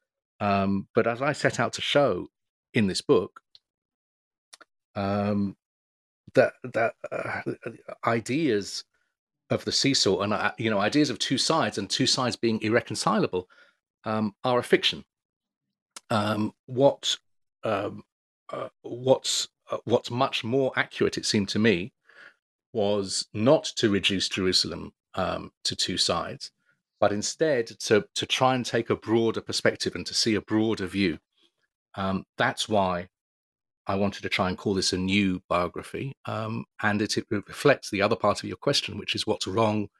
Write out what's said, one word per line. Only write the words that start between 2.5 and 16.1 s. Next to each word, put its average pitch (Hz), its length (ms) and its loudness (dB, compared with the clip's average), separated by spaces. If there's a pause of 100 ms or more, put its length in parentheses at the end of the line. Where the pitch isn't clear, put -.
in 110 140 4
this 90 160 -2
book, 101 400 2 (1500)
um, 101 640 0 (760)
that, 120 200 6 (100)
that, 120 300 -2 (180)
uh, 117 300 -6 (640)
ideas 117 760 -2 (640)
of - 160 -2
the 104 60 -4
seesaw 101 520 2
and, 104 100 0
uh, 98 260 0
you 113 100 -2
know, 107 100 2
ideas 131 300 2
of 110 120 -8
two 131 180 -2
sides 139 400 0
and 101 100 -4
two - 180 0
sides 120 280 0
being 110 280 0
irreconcilable, 110 840 0 (560)
um, 107 380 -2
are 123 160 2
a 120 60 2
fiction. 120 400 0 (1080)